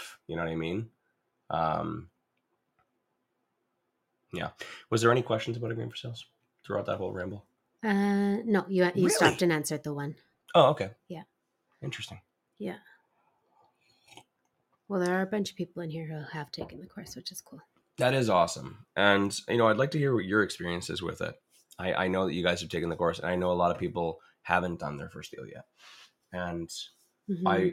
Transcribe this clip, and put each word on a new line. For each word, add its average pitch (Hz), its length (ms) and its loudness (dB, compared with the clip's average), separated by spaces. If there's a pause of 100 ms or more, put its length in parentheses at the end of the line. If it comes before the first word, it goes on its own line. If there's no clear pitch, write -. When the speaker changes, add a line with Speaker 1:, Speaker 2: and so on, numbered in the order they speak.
(280)
Speaker 1:
you 82 80 -8
know 82 80 -4
what 82 80 -2
I 80 40 -4
mean? 90 340 -4 (600)
Um, 82 600 -2 (2250)
yeah. 82 200 -6 (400)
Was 113 100 2
there 117 100 8
any 123 120 4
questions 117 340 -2
about 117 140 -4
agreement 117 220 -6
for - 40 -16
sales 120 280 -12 (380)
throughout 101 220 -4
that 101 120 -2
whole 98 140 -4
ramble? 98 340 -8 (380)
Speaker 2:
Uh, 202 600 2
no, 196 240 2
you, 180 160 4
you 180 100 2
Speaker 1:
Really? 180 140 4
Speaker 2:
stopped 160 320 4
and 175 100 4
answered 151 320 -2
the 147 100 -4
one. 143 220 -6 (380)
Speaker 1:
Oh, 156 160 10
okay. 104 220 0 (160)
Speaker 2:
Yeah. 165 160 -14 (580)
Speaker 1:
Interesting. 113 400 -10 (380)
Speaker 2:
Yeah. 196 180 -8 (2000)
Well, 196 120 0
there 180 180 2
are 190 40 2
a 190 60 0
bunch 202 240 -2
of - 60 -16
people 175 260 -8
in 165 60 -6
here 160 160 -8
who 151 320 -10
have 147 140 -10
taken - 280 -12
the 185 80 -16
course, - 280 -16
which - 160 -14
is - 100 -14
cool. - 200 -20 (360)
Speaker 1:
That 127 160 2
is 127 160 2
awesome. 85 560 2 (100)
And, 98 420 4 (100)
you 113 100 2
know, 117 100 6
I'd 107 100 4
like 139 140 2
to 160 80 0
hear 139 160 2
what 95 100 0
your 104 180 4
experience 87 460 -4
is 80 120 -6
with 85 200 -6
it. 78 140 -4 (420)
I, 90 160 -2
I 92 140 2
know 92 200 2
that 76 60 -2
you 87 100 -2
guys 87 180 2
have 80 80 -10
taken 85 200 -2
the 82 60 -4
course, 85 240 0
and - 80 -4
I 90 80 0
know 90 160 2
a - 20 2
lot 87 180 4
of 87 80 -4
people 85 400 -4 (220)
haven't 87 380 0
done 73 180 -6
their 71 120 -10
first - 220 -16
deal 64 160 -14
yet. 69 180 -18 (680)
And 85 380 -6 (600)
Speaker 2:
Mm-hmm. 185 180 -2
Speaker 1:
I, 95 260 4